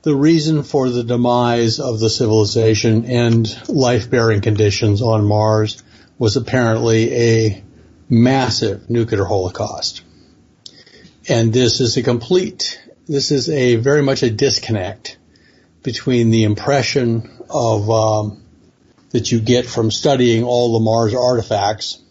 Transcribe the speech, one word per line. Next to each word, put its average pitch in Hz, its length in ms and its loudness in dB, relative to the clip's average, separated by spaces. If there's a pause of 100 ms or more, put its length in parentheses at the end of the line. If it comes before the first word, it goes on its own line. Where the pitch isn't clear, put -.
the 151 120 0
reason 151 480 2
for 131 260 -2
the 120 160 -2
demise 120 760 0
of 120 200 -4
the 113 80 2
civilization 110 960 2
and 117 420 2 (220)
life-bearing 120 720 0
conditions 104 640 2
on 107 240 2
Mars 107 560 2 (360)
was 110 180 0
apparently 117 760 0
a 113 520 0 (440)
massive 120 800 0
nuclear 113 360 -2
holocaust. 98 800 -6 (1300)
And 117 240 2
this 123 280 2
is 117 180 -2
a 123 40 -2
complete, - 760 -2 (260)
this 143 260 -4
is 127 180 -2
a 127 260 2
very 139 260 2
much 135 200 0
a 123 80 0
disconnect - 880 -4 (640)
between 120 480 0
the 110 140 4
impression 117 840 -2 (220)
of, 110 400 -2
um, 107 500 0 (680)
that 117 200 -4
you 117 80 0
get 120 260 0
from 113 280 -4
studying 123 500 2
all 120 300 0
the 113 80 0
Mars 110 340 0
artifacts 110 960 -2